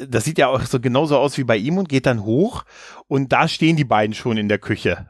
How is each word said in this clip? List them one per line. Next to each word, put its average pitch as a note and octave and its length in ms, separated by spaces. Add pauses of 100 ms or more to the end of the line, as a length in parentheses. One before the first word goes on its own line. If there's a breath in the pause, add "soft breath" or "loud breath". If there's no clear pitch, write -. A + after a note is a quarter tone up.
das A#2 160
sieht D#3+ 140
ja C#3 100
auch B2+ 140
so B2+ 180
genauso C3+ 380
aus C#3 200
wie C3+ 60
bei A#2 120
ihm C#3+ 220
und F#3+ 100
geht C3+ 180
dann A2+ 180
hoch C#3+ 400 (420 loud breath)
und C#3 260
da C#3 160
stehen D#3+ 280
die D3 80
beiden G#2+ 300
schon A#2 240
in G#2 100
der G#2 100
Küche, F#2+ 520